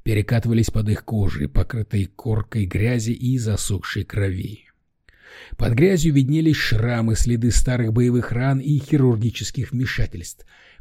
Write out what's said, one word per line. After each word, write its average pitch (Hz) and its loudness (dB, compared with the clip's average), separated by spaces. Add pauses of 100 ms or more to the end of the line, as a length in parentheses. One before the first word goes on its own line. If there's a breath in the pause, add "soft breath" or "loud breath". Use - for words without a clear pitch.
перекатывались 113 0
под 107 0
их - -2
кожей, 101 -2
покрытой 104 0
коркой 107 -4
грязи 110 0
и 127 -2
засохшей 104 -4
крови. 101 -6 (920 loud breath)
Под 110 2
грязью 160 4
виднелись 147 2
шрамы, 113 0
следы 117 2
старых 113 2
боевых 120 2
ран 131 0
и 143 0
хирургических 123 0
вмешательств. - -4 (360 soft breath)